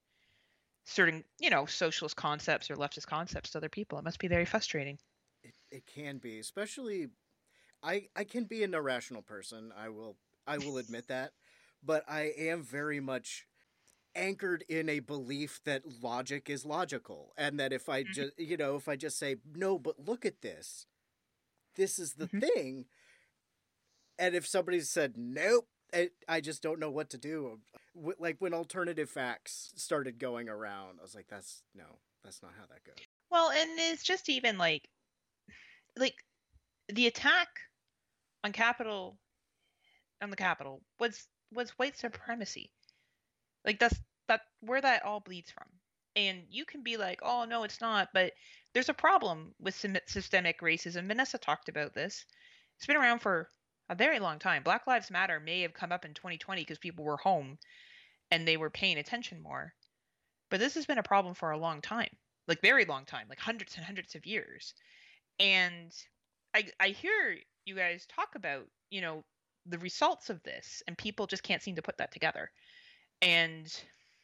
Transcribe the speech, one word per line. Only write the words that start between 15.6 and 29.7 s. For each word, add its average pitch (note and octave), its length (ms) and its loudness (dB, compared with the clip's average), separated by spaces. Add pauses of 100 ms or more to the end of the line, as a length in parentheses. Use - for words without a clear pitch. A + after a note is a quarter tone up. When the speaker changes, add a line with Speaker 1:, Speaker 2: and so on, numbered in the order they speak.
Speaker 2:
that C3+ 200 -2 (180)
logic B2+ 480 -4
is C#3+ 160 -6
logical, D3 720 -4
and D3 240 0
that C3+ 120 0
if B2+ 160 -4
I C#3 160 0
Speaker 1:
Mm-hmm. F#3+ 80 -8
Speaker 2:
ju-, C#3+ 260 -4
you E3 180 -4
know, C#3+ 200 0
if C#3 120 -8
I D3 80 -2
just D3 220 -4
say, C#3 180 -2 (180)
"No, F#3+ 240 2
but D3 220 -4
look A3 260 -2
at - 160 -6
this, - 440 -10 (880)
this F#3+ 220 0
is E3 160 -8
the D#3+ 140 -6
Speaker 1:
Mm-hmm. G3+ 120 -2
Speaker 2:
thing," C4+ 460 0 (1300)
and F3+ 160 4
if F3 120 0
somebody F3+ 340 2
said, C#3 360 0
Nope, D3 520 2 (240)
I, F3 180 2 (180)
I E3 120 2
just D3 220 -6
don't D#3+ 180 -2
know D#3 100 -2
what D#3 200 -4
to C3+ 80 -12
do. C#3 420 -6 (340)
W-, E3+ 240 -6
like, E3 220 -2
when F3+ 140 0
alternative E3+ 560 -2
facts - 640 -6